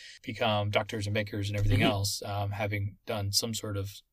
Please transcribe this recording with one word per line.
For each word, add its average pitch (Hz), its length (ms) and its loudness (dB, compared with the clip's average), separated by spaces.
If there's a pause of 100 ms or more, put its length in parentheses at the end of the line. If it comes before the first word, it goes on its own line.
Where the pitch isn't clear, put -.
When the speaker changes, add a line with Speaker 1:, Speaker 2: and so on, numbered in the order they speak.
(220)
Speaker 1:
become 107 480 0
doctors 107 360 0
and 104 80 -2
bankers 104 340 -2
and 104 100 -2
everything 104 220 6
Speaker 2:
Mm-hmm. 113 100 6
Speaker 1:
else, 101 340 0
um, 101 280 -2
having 104 420 -2 (120)
done 101 260 -2
some 117 220 0
sort 104 220 -4
of 98 140 -4 (220)